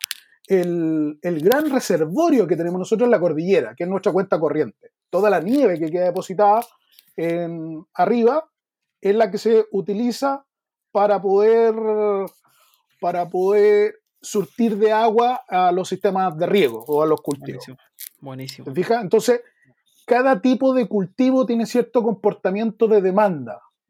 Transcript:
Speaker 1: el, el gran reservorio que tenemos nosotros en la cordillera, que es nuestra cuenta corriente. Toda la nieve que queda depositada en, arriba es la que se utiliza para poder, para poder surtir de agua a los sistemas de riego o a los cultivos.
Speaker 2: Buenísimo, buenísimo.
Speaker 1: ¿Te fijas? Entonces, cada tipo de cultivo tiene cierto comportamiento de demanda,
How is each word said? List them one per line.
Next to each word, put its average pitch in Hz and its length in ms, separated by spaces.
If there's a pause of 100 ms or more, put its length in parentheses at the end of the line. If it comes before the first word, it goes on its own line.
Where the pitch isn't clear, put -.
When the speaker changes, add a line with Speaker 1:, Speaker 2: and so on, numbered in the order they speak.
(480)
Speaker 1:
el, 160 760
el 175 200
gran 269 280
reservorio 226 760
que 170 80
tenemos 175 240
nosotros 208 260
en 240 60
la 208 80
cordillera, 156 560
que - 80
es 175 60
nuestra 190 240
cuenta 190 260
corriente. 147 540 (160)
Toda 196 200
la 185 100
nieve 202 380
que 156 140
queda 180 140
depositada 190 560 (560)
en, 165 760
arriba 240 560 (520)
es 196 140
la 220 140
que 196 80
se 220 340
utiliza 240 720 (460)
para 202 300
poder, 220 540 (1300)
para 175 260
poder 208 680 (260)
surtir 214 560
de 214 160
agua 233 540
a 185 240
los 180 180
sistemas 190 480
de 170 80
riego 156 420
o 147 160
a - 20
los 156 160
cultivos. 135 460
Speaker 2:
Buenísimo, 131 100 (440)
buenísimo. 131 440
Speaker 1:
¿Te 139 80
fijas? 220 300
Entonces, 226 380 (640)
cada 262 360
tipo 262 320
de 254 140
cultivo 254 580
tiene 233 200
cierto 240 360
comportamiento 208 840
de 208 140
demanda, 180 600 (280)